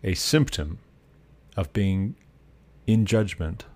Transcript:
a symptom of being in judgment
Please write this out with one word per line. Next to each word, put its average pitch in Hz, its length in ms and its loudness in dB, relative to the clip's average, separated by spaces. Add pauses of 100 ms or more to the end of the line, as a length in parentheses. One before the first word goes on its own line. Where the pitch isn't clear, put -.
a 98 100 0
symptom 80 640 0 (760)
of 95 160 -4
being 98 420 0 (680)
in 110 200 4
judgment 101 600 -2 (100)